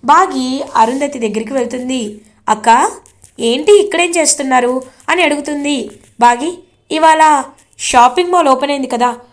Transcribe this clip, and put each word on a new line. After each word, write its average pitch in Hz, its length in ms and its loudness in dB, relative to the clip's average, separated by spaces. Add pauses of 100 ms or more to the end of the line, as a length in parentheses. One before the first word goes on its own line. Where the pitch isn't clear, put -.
బాగి 277 580 0 (120)
అరుంధతి 269 440 -2
దగ్గరికి 220 340 -6
వెళ్తుంది. 247 680 -6 (280)
"అక్క, 233 420 2 (480)
ఏంటి 294 440 4
ఇక్కడేం 349 260 -2
చేస్తున్నారు?" 262 760 0 (260)
అని 339 140 2
అడుగుతుంది 294 640 -4 (300)
బాగి. 240 380 0 (340)
"ఇవాళ 311 520 4 (360)
షాపింగ్ 254 520 2
మాల్ 339 160 2
ఓపెన్ 269 240 0
అయింది 269 160 -4
కదా 240 280 -2 (180)